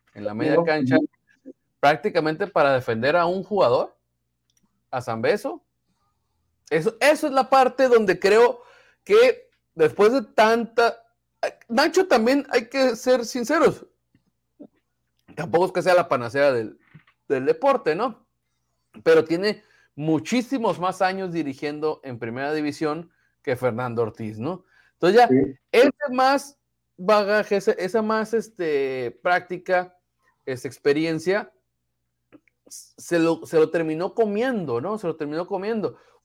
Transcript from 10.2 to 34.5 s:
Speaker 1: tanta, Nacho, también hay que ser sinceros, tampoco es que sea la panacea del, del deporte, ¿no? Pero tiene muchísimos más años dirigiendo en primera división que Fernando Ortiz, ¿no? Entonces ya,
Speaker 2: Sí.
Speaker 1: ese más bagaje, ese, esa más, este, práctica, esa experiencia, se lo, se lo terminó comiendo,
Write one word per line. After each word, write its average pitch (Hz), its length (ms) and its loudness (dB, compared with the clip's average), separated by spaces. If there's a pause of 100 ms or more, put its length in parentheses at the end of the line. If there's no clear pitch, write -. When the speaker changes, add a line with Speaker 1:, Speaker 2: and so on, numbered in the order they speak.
Speaker 1:
tanta, 226 800 0 (640)
Nacho, 311 380 2
también 262 440 2
hay 233 180 -2
que 262 260 0
ser 247 300 0
sinceros, 247 600 0 (1500)
tampoco 170 320 0
es 185 60 -6
que 180 100 -2
sea 180 120 2
la 175 140 2
panacea 135 440 0
del, 113 260 -4 (480)
del - 180 -2
deporte, 208 520 0
¿no? 220 280 -6 (800)
Pero 160 220 4
tiene 190 400 -4 (320)
muchísimos 190 840 -2
más 180 240 -4
años 190 300 -2
dirigiendo 151 720 -6
en 123 160 -12
primera 123 320 -8
división 151 580 -6 (320)
que 127 140 -4
Fernando 120 460 -4
Ortiz, 107 360 -8
¿no? 160 260 -8 (280)
Entonces 196 280 2
ya, 240 60 6
Speaker 2:
Sí. - 320 0 (140)
Speaker 1:
ese 277 400 2
más 269 480 0 (360)
bagaje, 202 600 0
ese, 208 200 0
esa 185 260 -2
más, 220 320 -4
este, 139 840 -4
práctica, 180 800 -2 (480)
esa 131 220 -8
experiencia, 160 840 -2 (1160)
se - 500 -6
lo, 165 260 0
se 160 140 -2
lo 156 120 4
terminó 165 440 -4
comiendo, 208 640 -2